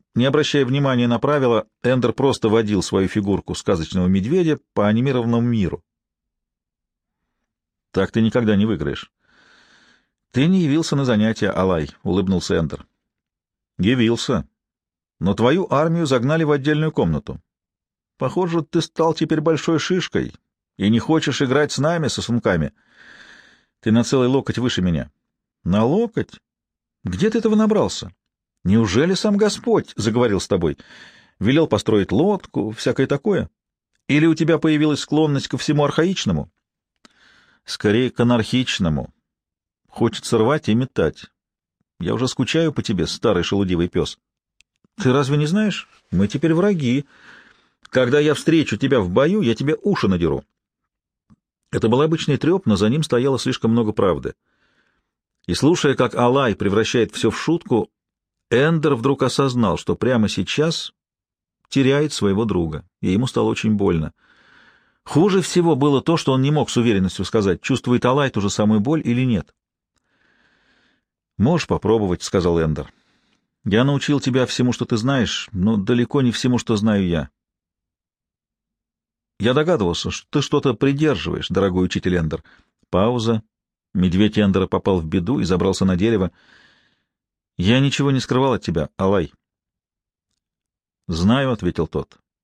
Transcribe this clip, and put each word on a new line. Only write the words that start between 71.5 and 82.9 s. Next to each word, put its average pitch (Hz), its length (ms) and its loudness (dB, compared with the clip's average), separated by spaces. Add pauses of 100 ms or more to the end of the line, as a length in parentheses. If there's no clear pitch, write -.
попробовать», — 104 560 0
сказал 85 360 0
Эндер. 76 320 -2 (720)
«Я 107 200 2
научил 143 360 0
тебя 127 260 0
всему, 123 280 -2
что - 120 -6
ты 120 120 -2
знаешь, 120 540 -4
но 104 260 0
далеко 120 440 0
не 120 100 2
всему, 123 260 -2
что 110 180 -2
знаю 101 320 0
я». 78 220 -2 (2000)
«Я 117 140 0
догадывался, 120 580 0
что - 180 -12
ты 147 120 0
что-то 139 320 0
придерживаешь, 139 760 -2
дорогой 92 380 2
учитель 90 320 -2
Эндер». 78 260 -4 (460)
Пауза. 113 520 0 (520)